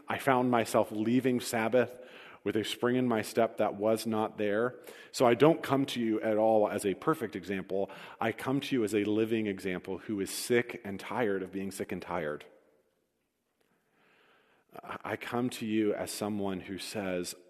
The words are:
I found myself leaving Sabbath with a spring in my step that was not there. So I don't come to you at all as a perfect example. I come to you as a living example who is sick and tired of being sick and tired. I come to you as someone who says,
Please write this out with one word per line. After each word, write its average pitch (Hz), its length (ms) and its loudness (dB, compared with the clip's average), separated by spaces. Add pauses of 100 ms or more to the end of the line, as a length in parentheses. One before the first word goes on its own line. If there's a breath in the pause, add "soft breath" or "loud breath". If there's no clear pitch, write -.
I 101 100 -2
found 127 320 4
myself 113 400 2
leaving 120 480 2
Sabbath 113 580 2 (460 loud breath)
with 101 140 0
a 104 80 0
spring 123 320 0
in 127 100 2
my 110 160 2
step - 360 0
that 107 160 0
was 110 300 0
not 110 320 0
there. 107 380 0 (380 loud breath)
So 131 140 4
I 120 80 8
don't 156 280 6
come 135 240 2
to - 140 -4
you 110 220 2
at 110 160 2
all 110 300 6
as 98 160 -2
a 95 100 0
perfect 139 420 -2
example. 95 520 -2 (320 loud breath)
I 113 120 0
come 135 300 -2
to - 120 -4
you 120 80 2
as 104 140 0
a 104 80 4
living 110 420 2
example 95 520 -4
who 104 200 -6
is 95 120 -4
sick - 540 0
and 98 140 -8
tired 101 460 -2
of 90 80 -10
being 98 180 -6
sick 98 220 -8
and 90 100 -6
tired. 78 440 -6 (2500 soft breath)
I 98 100 -6
come 123 360 -4
to 117 160 -8
you 107 280 2
as 92 160 -6
someone 101 500 -4
who 90 180 -10
says, 92 580 -6 (140)